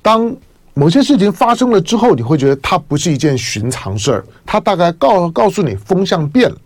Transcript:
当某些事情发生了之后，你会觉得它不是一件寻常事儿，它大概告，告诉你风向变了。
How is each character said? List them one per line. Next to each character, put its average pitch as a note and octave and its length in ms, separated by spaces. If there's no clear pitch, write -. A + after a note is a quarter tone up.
当 A3+ 340
某 C#3+ 140
些 C4 140
事 C#4 160
情 G3 140
发 A#3 220
生 B3 160
了 G#3 100
之 G3 160
后， A3 180
你 A#2 80
会 C#3+ 160
觉 C#3 100
得 C#3 80
它 F3+ 220
不 D3 180
是 D#3 160
一 C3+ 60
件 C#3+ 180
寻 A#2+ 340
常 G2+ 280
事 A#2 140
儿， G#2 140
它 G#3+ 140
大 G3+ 160
概 E3+ 160
告， F3+ 380
告 G3 200
诉 G3+ 120
你 B2 120
风 F3+ 300
向 E3+ 240
变 A#3+ 220
了。 - 160